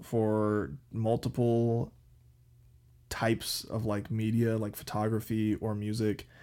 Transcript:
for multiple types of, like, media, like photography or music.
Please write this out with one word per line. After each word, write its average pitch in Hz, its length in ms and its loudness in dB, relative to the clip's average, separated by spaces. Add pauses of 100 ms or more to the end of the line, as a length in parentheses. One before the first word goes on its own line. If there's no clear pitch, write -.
for 107 680 2 (180)
multiple 117 1000 2 (1160)
types - 560 -2
of, 110 200 -4
like, 104 260 -2
media, 113 460 2
like 104 180 -4
photography 107 840 0
or 107 180 -2
music. 107 520 -2 (160)